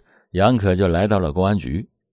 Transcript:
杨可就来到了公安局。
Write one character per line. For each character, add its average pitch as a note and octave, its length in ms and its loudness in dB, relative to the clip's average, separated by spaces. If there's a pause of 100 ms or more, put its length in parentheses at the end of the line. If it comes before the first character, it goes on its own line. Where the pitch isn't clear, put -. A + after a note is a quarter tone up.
(320)
杨 G2+ 240 2
可 G2 180 0
就 F#2 120 2
来 F2+ 220 0
到 G2+ 100 0
了 D#2+ 140 -2
公 F#2 120 0
安 G2+ 140 0
局。 C#2+ 300 -8 (240)